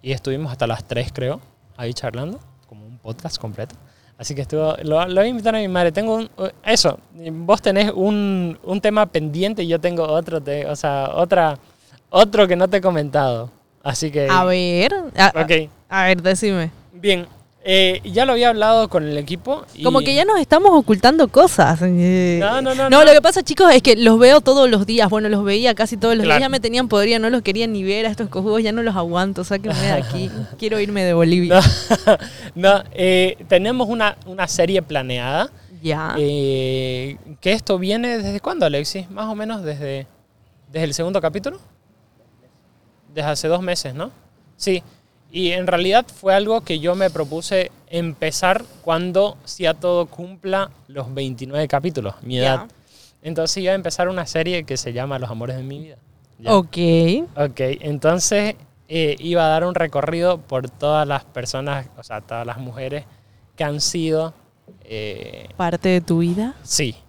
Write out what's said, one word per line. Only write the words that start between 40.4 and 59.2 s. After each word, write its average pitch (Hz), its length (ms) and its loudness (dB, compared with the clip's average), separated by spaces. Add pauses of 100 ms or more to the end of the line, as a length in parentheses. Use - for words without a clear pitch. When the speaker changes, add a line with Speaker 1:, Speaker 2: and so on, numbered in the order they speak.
Speaker 1:
¿desde 160 140 -4
el 143 100 -6
segundo 180 260 -4
capítulo? 202 380 -6 (1500)
Desde 151 160 -4
hace 151 180 -4
dos 175 140 0
meses, 175 320 -6
¿no? 175 180 -10 (460)
Sí. 185 260 -4 (480)
Y 175 200 -2
en 180 160 -2
realidad 185 460 2
fue 190 200 0
algo 208 280 0
que 160 180 -6
yo 175 160 -2
me 190 140 0
propuse 160 600 -4 (180)
empezar 170 760 -2 (200)
cuando 180 640 0
Sea 165 280 -2
Todo 175 320 -2
cumpla 190 680 -8 (160)
los 131 260 -12
veintinueve 135 540 -6
capítulos, 139 540 -4
mi 123 160 -8
Speaker 2:
Ya. 123 40 0 (140)
Speaker 1:
edad. 185 100 -8 (560)
Entonces 160 420 -4
iba 185 80 0
a 196 40 0
empezar 180 320 -4
una 185 180 -6
serie 170 400 -4
que 131 120 -6
se 120 160 -8
llama 131 260 -6
Los 123 100 -10
Amores 120 280 -10
de 127 60 -10
mi 139 160 -12
Vida. 156 180 -20 (420)
Ya. 214 160 0
Speaker 2:
Ok. 180 220 0 (600)
Speaker 1:
Ok, 143 220 -4 (220)
entonces, 180 720 -2 (320)
eh, 156 320 -2
iba 170 260 0